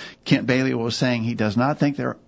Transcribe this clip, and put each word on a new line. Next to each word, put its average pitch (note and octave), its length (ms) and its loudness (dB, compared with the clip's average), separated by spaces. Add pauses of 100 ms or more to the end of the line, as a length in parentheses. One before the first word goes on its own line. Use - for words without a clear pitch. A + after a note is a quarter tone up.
(240)
Kent C3+ 220 2
Bailey C3 260 2
was A#2 220 -2
saying B2 300 0
he A#2+ 100 -2
does G#2+ 220 0
not C3+ 240 0
think C#3+ 160 2
they're B2 200 -4 (120)